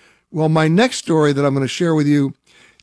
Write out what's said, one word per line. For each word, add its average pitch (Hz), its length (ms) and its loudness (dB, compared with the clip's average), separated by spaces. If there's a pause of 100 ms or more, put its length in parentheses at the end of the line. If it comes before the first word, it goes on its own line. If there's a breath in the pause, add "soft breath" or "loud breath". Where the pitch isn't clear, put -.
(320 soft breath)
Well, 156 180 -2
my 156 180 2
next 208 300 0
story 156 340 0
that 143 140 -2
I'm 135 80 0
gonna 135 140 -2
share 165 280 -2
with 151 120 0
you 143 260 0 (500 soft breath)